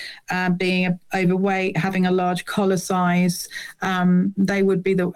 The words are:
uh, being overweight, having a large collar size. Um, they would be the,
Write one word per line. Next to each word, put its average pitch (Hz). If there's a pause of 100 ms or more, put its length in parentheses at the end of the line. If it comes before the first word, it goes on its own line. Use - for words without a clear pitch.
(300)
uh, 180
being 185 (160)
overweight, 190
having 185
a 180
large 180
collar 190
size. 180 (320)
Um, 185
they 196
would 185
be 190
the, 180